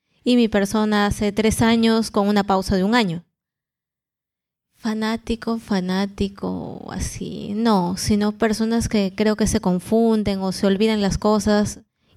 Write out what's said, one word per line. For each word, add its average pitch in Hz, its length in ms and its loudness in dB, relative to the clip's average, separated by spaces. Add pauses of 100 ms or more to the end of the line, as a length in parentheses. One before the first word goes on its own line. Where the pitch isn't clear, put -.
(240)
Y 247 120 4
mi 240 120 4
persona 214 580 0
hace 208 260 -2
tres 214 300 0
años 226 500 2
con 202 160 2
una 208 160 2
pausa 196 320 0
de 185 80 2
un 208 120 0
año. 175 300 0 (1500)
Fanático, 226 800 -4
fanático, 196 1300 -4
así, - 600 -10
no, 202 440 0
sino 208 400 0
personas 226 500 0
que 196 280 0
creo 214 200 0
que 214 120 0
se 214 120 0
confunden 208 800 0
o 190 140 -2
se 196 140 0
olvidan 214 340 2
las 190 160 0
cosas, 208 640 0 (360)